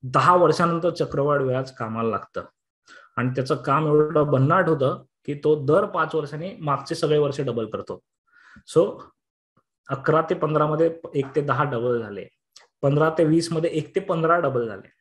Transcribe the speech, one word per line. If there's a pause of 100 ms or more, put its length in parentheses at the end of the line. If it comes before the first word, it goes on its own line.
दहा
वर्षानंतर
चक्रवाढ
व्याज
कामाला
लागतं (720)
आणि
त्याचं
काम
एवढं
भन्नाट
होतं (220)
की (100)
तो
दर
पाच
वर्षांनी
मागचे
सगळे
वर्ष
डबल
करतो. (760)
So (880)
अकरा
ते
पंधरा
मध्ये (160)
एक (100)
ते
दहा
डबल
झाले, (560)
पंधरा
ते
वीस
मध्ये
एक
ते
पंधरा
डबल
झाले. (120)